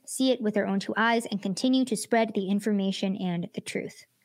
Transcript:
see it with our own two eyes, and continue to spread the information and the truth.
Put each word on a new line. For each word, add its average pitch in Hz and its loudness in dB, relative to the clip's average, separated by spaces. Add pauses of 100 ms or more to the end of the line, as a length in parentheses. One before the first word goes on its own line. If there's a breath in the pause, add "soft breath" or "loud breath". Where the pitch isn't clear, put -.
see 262 0
it 254 0
with 214 0
our 202 2
own 196 0
two - -4
eyes, 233 2
and 196 -4
continue 254 2
to 214 -2
spread 226 0
the 196 -2
information 196 0
and 175 -2
the 180 -6
truth. - -10 (180)